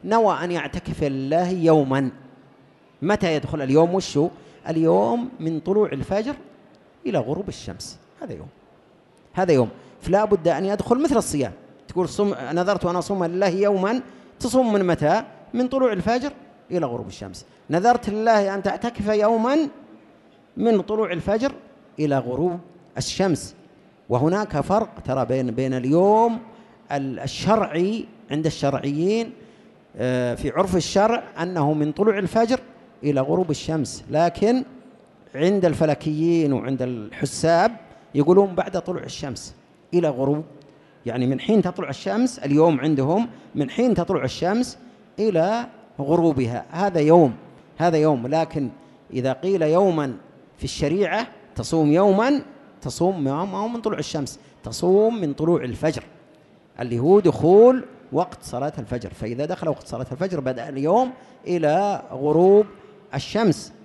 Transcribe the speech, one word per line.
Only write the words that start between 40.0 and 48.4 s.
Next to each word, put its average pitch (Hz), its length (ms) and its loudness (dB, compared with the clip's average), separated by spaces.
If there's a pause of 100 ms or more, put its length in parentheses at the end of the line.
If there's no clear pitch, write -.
غروب، 143 340 -2 (600)
يعني 123 220 -2
من 131 120 0
حين 208 220 4
تطلع 175 280 -4
الشمس 208 500 -2
اليوم 147 400 4
عندهم، 156 480 0 (280)
من 139 140 -2
حين 233 240 2
تطلع 170 300 0
الشمس 196 540 -2 (420)
إلى 208 480 0 (320)
غروبها، 139 720 0
هذا 175 280 -2
يوم، 151 340 6 (440)
هذا 165 200 2
يوم. 147 300 2
لكن 156 420 -2 (440)